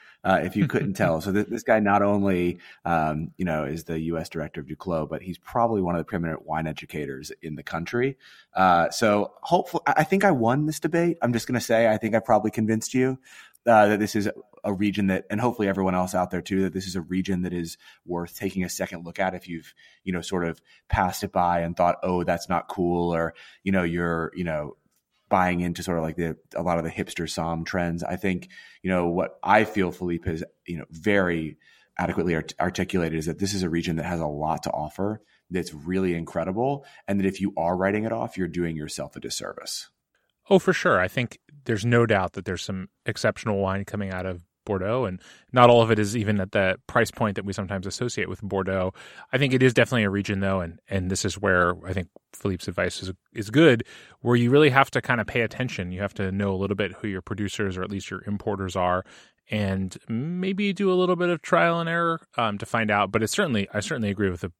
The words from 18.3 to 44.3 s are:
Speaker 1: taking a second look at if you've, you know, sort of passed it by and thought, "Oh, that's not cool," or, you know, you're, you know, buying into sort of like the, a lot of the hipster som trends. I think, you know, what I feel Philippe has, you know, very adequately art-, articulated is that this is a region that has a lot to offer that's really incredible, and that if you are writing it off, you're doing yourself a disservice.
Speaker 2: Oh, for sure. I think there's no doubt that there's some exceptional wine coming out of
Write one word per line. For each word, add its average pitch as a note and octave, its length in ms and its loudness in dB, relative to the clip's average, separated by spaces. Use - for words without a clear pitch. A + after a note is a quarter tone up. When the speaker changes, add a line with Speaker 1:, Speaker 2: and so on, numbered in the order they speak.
Speaker 1:
taking F#2+ 300 -4
a F2 40 -4
second F2+ 360 -8
look F2 140 -12
at F#2 160 -2
if F2+ 120 -14
you've, E2 280 -12
you F#2+ 80 -4
know, E2+ 100 -4
sort F2+ 220 -2
of E2 160 -4
passed F#2 340 0
it G2+ 100 -6
by F2 280 2
and E2+ 160 -4
thought, F2 260 4
"Oh, F2+ 220 0
that's E2+ 240 -2
not F2 200 -2
cool," F2 460 0
or, E2 200 -2
you G2 100 -2
know, F#2+ 100 2
you're, E2+ 520 -2
you F2+ 100 -6
know, D2+ 320 -4
buying F2+ 320 2
into F2 220 -4
sort F2 160 -2
of D#2+ 60 0
like D#2+ 120 -4
the, E2 200 -2
a E2+ 80 -4
lot E2+ 160 0
of E2 60 -2
the E2 60 -6
hipster F2+ 380 -6
som E2 360 -4
trends. E2+ 380 -4
I F#2 140 -6
think, F#2 320 -4
you F#2 80 -2
know, F2 180 2
what F2 340 -2
I G#2+ 220 6
feel F#2 280 0
Philippe F2 380 -4
has, E2 140 -6
you E2+ 120 -8
know, - 120 -12
very E2+ 680 0
adequately E2+ 360 0
art-, D#2+ 260 -2
articulated F2 580 0
is D#2 80 -4
that D#2+ 120 -4
this G2 140 -2
is F#2+ 100 -2
a E2+ 80 -2
region E2+ 260 -2
that D#2+ 100 -4
has F2 140 -4
a D#2 60 -2
lot D2+ 360 -4
to - 80 -4
offer F#2+ 520 -6
that's F2 240 -6
really F2+ 400 -2
incredible, F#2 720 -4
and G2+ 140 -2
that F#2+ 60 2
if F#2+ 140 -2
you G2 160 -2
are F2 200 0
writing G2+ 280 0
it A2+ 80 -4
off, A#2 260 -6
you're F2+ 100 -2
doing E2 280 -4
yourself D2 400 -10
a - 40 -12
disservice. - 720 -10
Speaker 2:
Oh, G3 100 8
for F#3 140 2
sure. G#2 280 2
I F#2 80 2
think - 300 -4
there's G#2+ 200 -2
no A#2+ 220 6
doubt G2 280 2
that F#2+ 120 -10
there's F2+ 160 -6
some F#2+ 260 -8
exceptional G#2+ 520 -2
wine G2 280 -2
coming G2+ 240 -6
out F#2 160 -6
of F2 160 -8